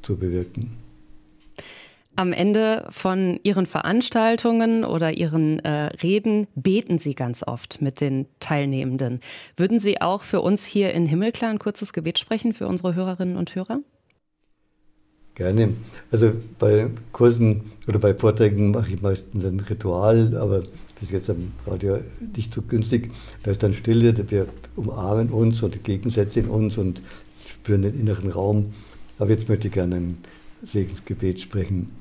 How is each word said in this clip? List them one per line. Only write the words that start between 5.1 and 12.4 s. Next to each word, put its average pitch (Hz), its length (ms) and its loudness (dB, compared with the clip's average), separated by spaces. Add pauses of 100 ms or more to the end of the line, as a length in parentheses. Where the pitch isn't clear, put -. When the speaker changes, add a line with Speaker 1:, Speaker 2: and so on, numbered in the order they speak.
Speaker 2:
Ihren, 156 480 2
äh, 151 240 -2 (180)
Reden 208 540 2
beten 185 420 2
Sie 143 160 -2
ganz 120 280 -4
oft - 380 -8
mit 135 200 -2
den 135 260 0 (140)
Teilnehmenden. 131 800 -2 (360)
Würden 196 220 2
Sie 202 220 0
auch 185 240 0
für - 160 0
uns 202 240 2
hier 196 280 0
in 170 140 2
Himmelklar 214 440 0
ein 214 100 -4
kurzes 208 320 -6
Gebet 165 260 -4
sprechen, 226 340 -2